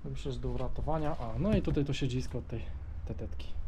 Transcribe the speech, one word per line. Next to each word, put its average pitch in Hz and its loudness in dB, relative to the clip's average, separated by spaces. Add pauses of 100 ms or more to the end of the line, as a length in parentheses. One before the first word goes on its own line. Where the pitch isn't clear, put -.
myślę, 135 -2
że 123 -2
do 127 0
uratowania. 135 2
A, 117 -2
no 208 4
i 170 4
tutaj 143 4
to 143 0
siedzisko 127 0
od 120 -6
tej - -4 (400)
tetetki, - -2 (160)